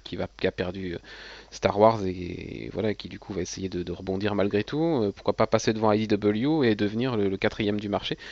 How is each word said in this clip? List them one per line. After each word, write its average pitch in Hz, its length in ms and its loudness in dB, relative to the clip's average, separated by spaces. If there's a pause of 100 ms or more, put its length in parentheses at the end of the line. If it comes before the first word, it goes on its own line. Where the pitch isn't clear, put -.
qui - 120 -10
va, 92 120 -4 (100)
qui - 80 0
a 92 60 0
perdu, 90 420 -6
euh, - 40 -6 (520)
Star 98 300 0
Wars 110 260 6
et, 90 680 -6
voilà, 104 220 0
qui 98 140 -12
du - 100 -12
coup - 140 -12
va 90 80 -4
essayer 92 280 -6
de, 90 140 -4
de 87 100 -6
rebondir 98 440 -2
malgré 104 260 2
tout. 156 400 0
Euh, 101 100 0
pourquoi - 220 -2
pas 113 140 2
passer 113 240 2
devant 110 180 2
I 107 160 2
D 104 100 2
W 117 540 2
et 107 60 4
devenir 110 400 0
le, 101 120 2
le 95 80 -2
quatrième 104 440 0
du 104 80 -4
marché. - 280 -2 (160)